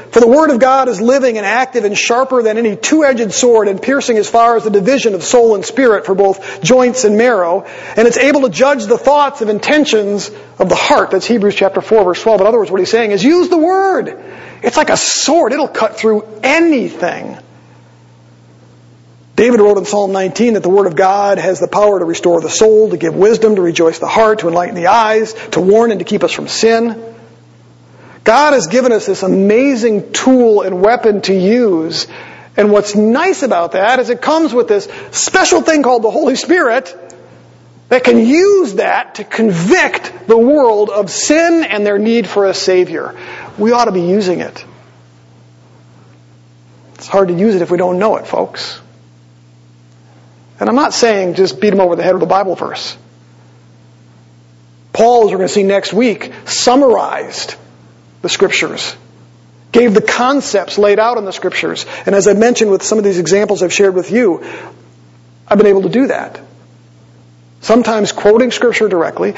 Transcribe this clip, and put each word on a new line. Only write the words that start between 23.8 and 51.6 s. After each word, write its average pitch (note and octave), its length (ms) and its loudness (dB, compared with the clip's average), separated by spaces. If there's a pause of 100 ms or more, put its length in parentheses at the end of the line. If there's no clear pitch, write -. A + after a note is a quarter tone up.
the - 80 -6
heart, G#3+ 320 2
to F3 80 -4
enlighten F3 280 -2
the E3+ 120 -2
eyes, A3 460 2 (180)
to D#3 100 -2
warn A3 300 4
and G3 80 -4
to F3 60 -8
keep G3 200 -2
us D#3+ 60 -2
from D3 160 -8
sin. A3+ 540 -2 (1200)
God C#4+ 300 4
has G#3+ 140 0
given B3 240 0
us G#3+ 140 0
this F#3+ 160 -4
amazing G#3 880 0
tool A#3+ 500 4
and F#3 200 -4
weapon G#3+ 420 2
to F#3+ 100 0
use. F#3 760 0 (500)
And G#3 140 4
what's G#3 240 0
nice B3+ 480 0
about F3 300 -2
that A3 260 0
is A3+ 100 -2
it A#3+ 100 -4
comes D#4 320 0
with A#3 160 0
this G3+ 200 0 (240)
special - 500 0
thing D#4 220 0
called A#3+ 180 0
the A3 80 0
Holy C4 260 0
Spirit C4 600 -2 (960)
that B3+ 140 2
can A#3 220 4
use E4+ 500 2
that G#3+ 400 -4
to G#3+ 100 -12
convict A3 1000 -2
the A3+ 100 4
world A#3 520 2
of G3 220 -4
sin E4 540 0
and G#3 200 -2
their G3+ 140 0
need A3+ 260 0
for G3 200 0
a F#3+ 100 0
Savior. E3 580 -2 (460)
We A3 140 2
ought A#3+ 120 2
to A3+ 60 -2
be F#3 100 -2
using F3+ 380 0
it. - 240 -12 (2250)
It's - 120 -20
hard F#3+ 200 0
to F3 60 -2
use G3+ 200 2
it F3+ 80 0
if E3+ 80 -4
we F3 80 0
don't F3+ 220 -2
know G3 160 0
it, - 100 -8
folks. - 540 -6 (1800)
And G3+ 80 -2
I'm A3 80 0
not D4+ 200 0
saying G3 400 0
just F#3 240 0
beat G#3 140 0